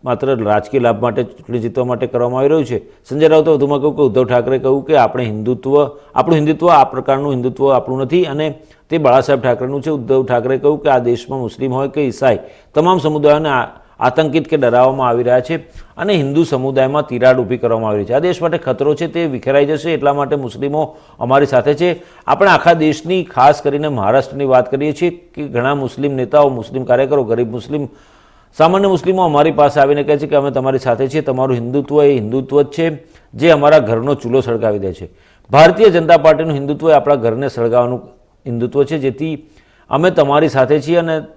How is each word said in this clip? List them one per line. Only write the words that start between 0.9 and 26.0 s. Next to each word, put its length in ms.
માટે, 200
ચૂંટણી 360
જીતવા 260
માટે 220
કરવામાં 340
આવી 80
રહ્યું 160
છે. 140
સંજય 500
રાઉતે 220
વધુમાં 280
કહ્યું 180
કે 60
ઉદ્ધવ 220
ઠાકરે 340
કહ્યું 260
કે 120
આપણે 280
હિન્દુત્વ, 680
આપણું 220
હિન્દુત્વ, 320
આ 160
પ્રકારનું 480
હિન્દુત્વ 400
આપણું 260
નથી 260
અને 300
તે 80
બાળાસાહેબ 440
ઠાકરેનું 400
છે. 80
ઉદ્ધવ 340
ઠાકરે 340
કહ્યું 200
કે 100
આ 100
દેશમાં 420
મુસ્લિમ 340
હોય 140
કે 120
ઈસાઈ, 380
તમામ 240
સમુદાયોને 500
આ-, 200
આતંકિત 480
કે 80
ડરાવવામાં 520
આવી 140
રહ્યા 180
છે 160
અને 180
હિન્દુ 300
સમુદાયમાં 640
તિરાડ 320
ઊભી 200
કરવામાં 320
આવી 80
રહી 80
છે. 60
આ 60
દેશ 240
માટે 160
ખતરો 360
છે, 120
તે 200
વિખેરાઈ 400
જશે, 280
એટલા 200
માટે 220
મુસ્લિમો 600
અમારી 280
સાથે 280
છે. 280
આપણે 240
આખા 220
દેશની, 520
ખાસ 380
કરીને 260
મહારાષ્ટ્રની 560
વાત 260
કરીએ 220
છીએ 180
કે 380
ઘણા 260
મુસ્લિમ 400